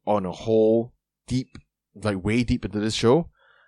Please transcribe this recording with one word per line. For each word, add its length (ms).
on 200
a 60
whole, 640
deep, 300
like, 280
way 200
deep 220
into 140
this 140
show, 360